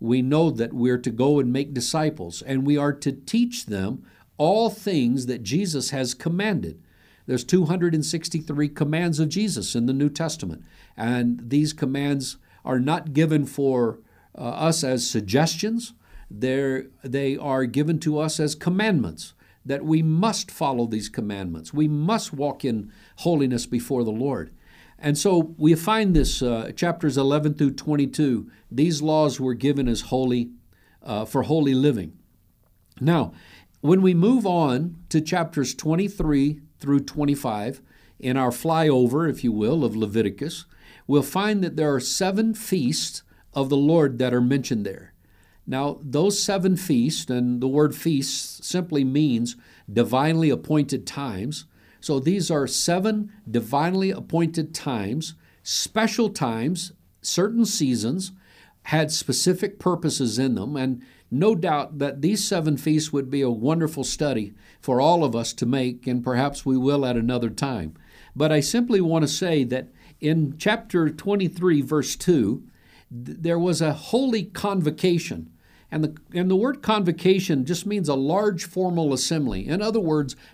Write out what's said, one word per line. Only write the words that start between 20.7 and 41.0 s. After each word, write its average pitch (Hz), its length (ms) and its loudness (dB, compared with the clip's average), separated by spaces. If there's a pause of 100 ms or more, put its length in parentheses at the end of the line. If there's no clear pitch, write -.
these 110 220 -4
commandments. 95 640 -6
We 151 160 2
must 160 460 -2
walk 139 300 -4
in 110 280 -2 (240)
holiness 139 480 0
before 123 400 -2
the 110 80 -2
Lord. 113 380 -4 (500)
And 147 160 0
so 165 400 2
we 156 180 6
find 202 400 2
this, 143 280 2
uh, 117 320 -2
chapters 170 420 0
eleven 147 380 2
through 143 180 2
twenty-two, 139 800 0 (200)
these 147 300 2
laws 156 380 2
were 127 160 -2
given 139 320 0
as 113 160 0
holy, 123 480 0 (520)
uh, 107 220 -4
for 127 180 0
holy 147 300 2
living. 127 420 0 (840)
Now, 139 320 2 (480)
when 185 220 4
we 185 100 6
move 208 320 4
on 165 520 0 (140)
to 160 100 2
chapters 160 520 -2
twenty-three 156 880 0 (200)
through 139 200 2
twenty-five, 139 800 -4 (380)
in 127 180 -2
our 131 140 2
flyover, 151 800 2
if - 140 -4
you 117 80 2
will, 117 320 2
of 107 100 0
Leviticus, 110 720 -2 (400)